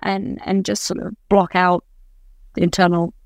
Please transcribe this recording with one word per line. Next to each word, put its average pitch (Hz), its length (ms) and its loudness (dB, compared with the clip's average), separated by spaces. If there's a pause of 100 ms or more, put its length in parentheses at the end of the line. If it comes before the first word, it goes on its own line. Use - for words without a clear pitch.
and, 196 420 -4
and 190 220 0
just 208 180 -4
sort - 160 -6
of 190 140 -8 (160)
block 190 260 4
out 180 280 2 (720)
the - 80 -2
internal 175 520 2 (120)